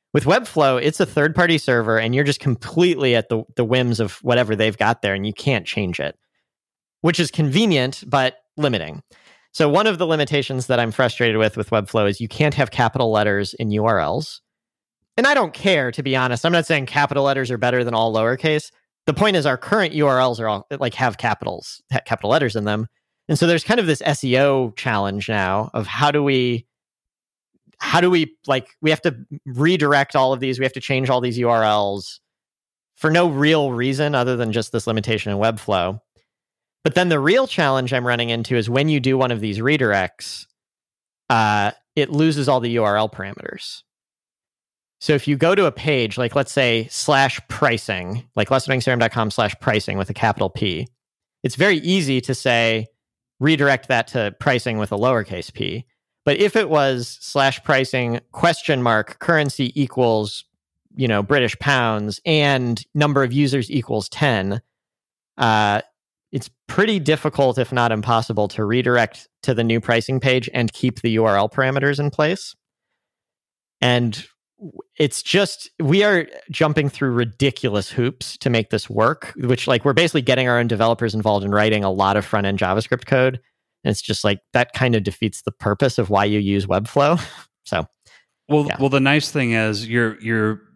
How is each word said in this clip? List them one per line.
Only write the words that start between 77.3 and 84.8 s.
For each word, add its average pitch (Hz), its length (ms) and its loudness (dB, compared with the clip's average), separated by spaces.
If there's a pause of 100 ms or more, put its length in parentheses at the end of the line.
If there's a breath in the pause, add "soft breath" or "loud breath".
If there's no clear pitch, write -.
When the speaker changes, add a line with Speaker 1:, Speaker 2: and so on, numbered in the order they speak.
Speaker 1:
hoops - 480 -4
to - 120 -2
make 113 200 0
this - 200 -4
work, 113 460 0
which, 123 320 -2
like, 123 160 2
we're 143 80 2
basically 156 300 2
getting 127 260 2
our 120 120 4
own 120 80 0
developers 113 460 0
involved 104 300 0
in 101 80 -2
writing 107 320 4
a 95 80 0
lot 98 240 2
of 107 80 2
front-end 98 360 -2
JavaScript 98 480 -2
code. 131 340 2 (420)
And - 80 0
it's 101 100 -2
just, - 220 -4
like, 104 160 0 (140)
that 123 180 2
kind 123 240 0